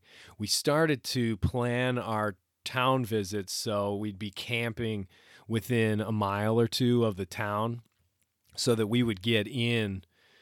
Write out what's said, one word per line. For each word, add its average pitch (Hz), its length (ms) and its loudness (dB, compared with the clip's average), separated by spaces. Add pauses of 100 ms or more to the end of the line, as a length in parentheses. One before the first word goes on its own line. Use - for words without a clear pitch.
(380)
we 107 80 -4
started 151 580 2
to 113 340 0
plan 123 600 0
our 107 380 -2 (280)
town 131 400 2
visits 101 480 -2
so 101 420 -2
we'd 101 240 -6
be 104 120 -6
camping 117 760 -4 (400)
within 110 540 2
a 107 120 -2
mile 104 460 2
or 117 80 6
two 120 380 2
of 107 120 0
the 95 100 -4
town, 113 560 -2 (720)
so 120 180 2
that 110 120 2
we 120 160 2
would 113 200 0
get 113 240 2
in 113 580 -2 (380)